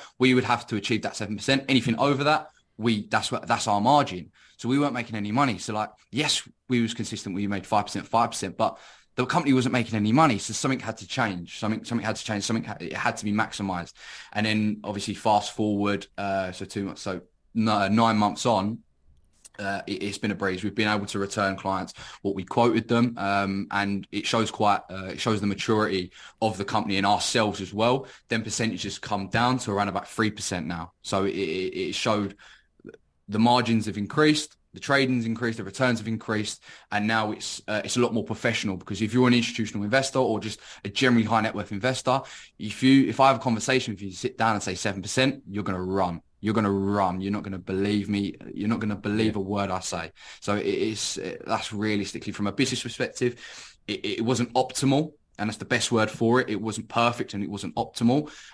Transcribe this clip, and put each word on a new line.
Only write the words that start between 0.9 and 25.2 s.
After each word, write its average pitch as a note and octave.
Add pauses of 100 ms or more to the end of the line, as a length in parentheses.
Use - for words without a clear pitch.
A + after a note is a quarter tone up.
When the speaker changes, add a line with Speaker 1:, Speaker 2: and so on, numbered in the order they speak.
Speaker 1:
that -
seven G#2
percent. C3+
Anything A#2+
over C#3
that, D3+ (280)
we, G#2+
that's -
what, G2
that's A2+
our G#2
margin. A#2+ (260)
So -
we C3+
weren't C#3+
making A2+
any G#2
money. B2
So, G#2+
like, G#2+ (200)
yes, C#3 (220)
we B2
was A2+
consistent. G#2
We G2+
made G2
five G#2
percent, -
five A#2
percent, -
but - (380)
the B2+
company C#3+
wasn't B2+
making A#2
any G#2+
money. C#3+
So -
something C3
had A2
to G2+
change. F#2+
Something, A2
something A#2
had A2
to -
change. G#2
Something A2+
ha-, G#2
it F2
had -
to -
be G#2
maximized. G2 (400)
And G#2+
then G#2+
obviously G2+
fast G#2
forward, G2+ (120)
uh, G2
so F#2
two G2+
months, F#2
so F#2 (340)
n-, G#2+
nine A2+
months G#2
on, G#2+ (800)
uh, G2
it, -
it's G2+
been G#2
a F#2+
breeze. F#2
We've F#2+
been G#2+
able G#2
to G#2
return G2
clients F#2+ (300)
what G2
we F#2+
quoted A#2
them, A#2
um, G2
and G2+
it G#2
shows A2+
quite, G2+
uh, F#2+
it -